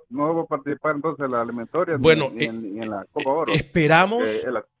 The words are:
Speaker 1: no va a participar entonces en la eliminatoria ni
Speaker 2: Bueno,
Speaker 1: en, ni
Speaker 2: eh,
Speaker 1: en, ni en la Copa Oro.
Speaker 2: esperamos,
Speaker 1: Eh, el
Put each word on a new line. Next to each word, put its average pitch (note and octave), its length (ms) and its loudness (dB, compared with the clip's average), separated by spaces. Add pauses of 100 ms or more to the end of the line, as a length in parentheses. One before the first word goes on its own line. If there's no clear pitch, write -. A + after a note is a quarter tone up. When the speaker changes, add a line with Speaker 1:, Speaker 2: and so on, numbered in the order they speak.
(120)
Speaker 1:
no D3 240 0
va E3 80 0
a D#3+ 40 -10
participar D3 480 -2
entonces D3 300 -4
en B2+ 80 -2
la A#2+ 100 2
eliminatoria A#2+ 540 -2
ni C3 60 -2
Speaker 2:
Bueno, D#3 240 6
Speaker 1:
en, A2 100 -10
ni A2+ 80 -4
Speaker 2:
eh, - 40 0
Speaker 1:
en, A2 260 -10
ni A2 80 -8
en A2 80 -6
la G2 200 -8
Copa C3+ 200 -2
Oro. D#3+ 220 0
Speaker 2:
esperamos, F3 760 2
Speaker 1:
Eh, G#3+ 180 -2
el B2 120 -4 (220)